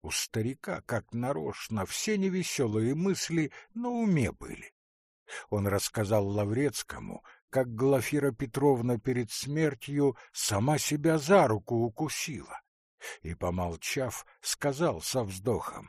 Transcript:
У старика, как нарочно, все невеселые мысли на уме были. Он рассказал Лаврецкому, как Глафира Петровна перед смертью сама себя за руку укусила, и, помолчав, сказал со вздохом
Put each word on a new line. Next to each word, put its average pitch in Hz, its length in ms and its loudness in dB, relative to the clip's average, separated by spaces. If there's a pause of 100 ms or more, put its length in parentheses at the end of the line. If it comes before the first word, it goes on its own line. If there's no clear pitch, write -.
У 80 80 -8
старика, - 680 -4
как - 320 -4
нарочно, 120 720 -4
все - 320 -2
невеселые 139 760 0
мысли 165 580 0 (200)
на 240 160 -6
уме 196 440 2
были. - 420 -12 (720)
Он 101 200 0
рассказал 101 580 2
Лаврецкому, 104 1000 -2 (260)
как 127 220 0
Глафира 135 600 2
Петровна 127 680 2
перед 120 320 -2
смертью 143 840 0 (160)
сама 113 460 0
себя 151 400 2
за 160 280 8
руку 110 380 0
укусила, 127 760 -6 (640)
и, 82 120 -6
помолчав, 90 920 -4 (140)
сказал 143 600 -2
со 127 220 0
вздохом 95 680 -2